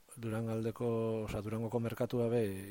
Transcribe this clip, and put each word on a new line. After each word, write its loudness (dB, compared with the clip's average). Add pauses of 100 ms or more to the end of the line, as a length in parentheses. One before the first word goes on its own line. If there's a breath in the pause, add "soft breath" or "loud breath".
(160)
Durangaldeko, 0
osea, -2
Durangoko -2
merkatua 2
be 4 (260)